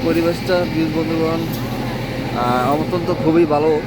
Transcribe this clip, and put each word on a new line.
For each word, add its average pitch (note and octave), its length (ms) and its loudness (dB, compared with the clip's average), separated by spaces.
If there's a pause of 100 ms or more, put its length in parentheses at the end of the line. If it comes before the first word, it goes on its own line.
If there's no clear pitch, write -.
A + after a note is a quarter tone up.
পরিবেশটা, E3+ 680 0
ব্রিজ D#3+ 160 0
বন্ধুগণ, D#3+ 520 0 (960)
আহ, B2 340 2
অত্যন্ত E3+ 420 0 (100)
খুবই D#3+ 220 4
ভালো D3 420 2